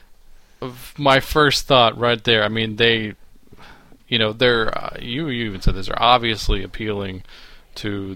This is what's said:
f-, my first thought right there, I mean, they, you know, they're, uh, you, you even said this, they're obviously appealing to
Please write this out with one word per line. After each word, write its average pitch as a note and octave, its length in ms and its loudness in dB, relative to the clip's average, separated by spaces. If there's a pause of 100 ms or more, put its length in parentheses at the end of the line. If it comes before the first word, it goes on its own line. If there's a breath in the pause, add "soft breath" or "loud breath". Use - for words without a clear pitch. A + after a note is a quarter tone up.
(600 soft breath)
f-, B2 360 -14
my C3+ 220 4
first - 480 0
thought A#2+ 300 4
right A#2 260 0
there, A2+ 200 4
I G#2 40 2
mean, A2 300 -4
they, A2+ 360 2 (960 loud breath)
you A#2+ 100 -2
know, G#2+ 160 0
they're, A#2 420 0
uh, - 240 -8
you, C#3 300 -8
you A#2+ 160 -6
even G2 160 -8
said - 140 2
this, F#2+ 120 -6
they're - 140 -4
obviously A2+ 600 2
appealing G2 600 -8 (520 loud breath)
to G2 400 -8